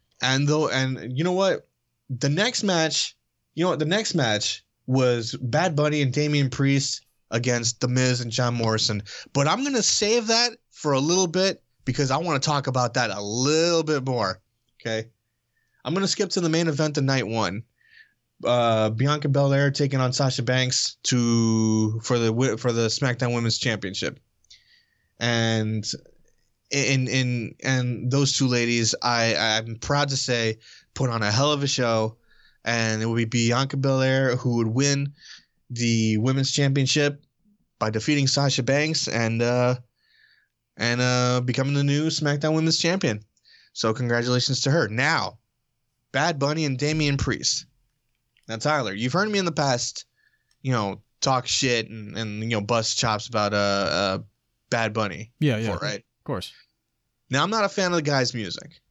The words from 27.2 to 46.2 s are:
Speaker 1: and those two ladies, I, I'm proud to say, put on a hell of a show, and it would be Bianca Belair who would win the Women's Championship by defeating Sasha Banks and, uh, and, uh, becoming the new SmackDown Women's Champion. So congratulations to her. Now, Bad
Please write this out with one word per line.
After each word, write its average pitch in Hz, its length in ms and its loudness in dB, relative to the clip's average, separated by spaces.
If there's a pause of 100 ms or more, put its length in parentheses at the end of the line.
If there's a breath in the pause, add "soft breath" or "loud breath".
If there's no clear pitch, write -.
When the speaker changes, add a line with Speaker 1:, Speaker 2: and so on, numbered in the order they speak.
Speaker 1:
and 123 480 0
those 139 220 2
two 135 140 2
ladies, 120 560 2
I, 117 340 2
I'm 110 400 0
proud 143 340 0
to 135 60 -2
say, 117 420 -2 (360 loud breath)
put 127 160 -2
on 117 120 -2
a 104 80 2
hell 135 220 2
of 143 100 0
a 139 40 0
show, 113 500 0 (480 soft breath)
and 113 380 0
it 113 40 -2
would 117 100 0
be 117 80 2
Bianca 120 520 2
Belair 131 600 2
who 123 200 -2
would 113 120 2
win 139 440 2 (580 loud breath)
the 113 480 2
Women's 131 320 0
Championship 143 720 0 (540)
by 107 120 0
defeating 139 360 0
Sasha 139 360 2
Banks 147 460 0
and, 113 340 0
uh, 123 340 2 (1000 soft breath)
and, 120 240 0
uh, 123 440 2
becoming 127 300 0
the 143 100 2
new 143 240 2
SmackDown 151 460 0
Women's 160 240 2
Champion. 165 420 0 (520 soft breath)
So 110 200 0
congratulations 123 720 0
to 139 80 0
her. 143 180 2
Now, 120 500 -2 (760)
Bad 151 260 0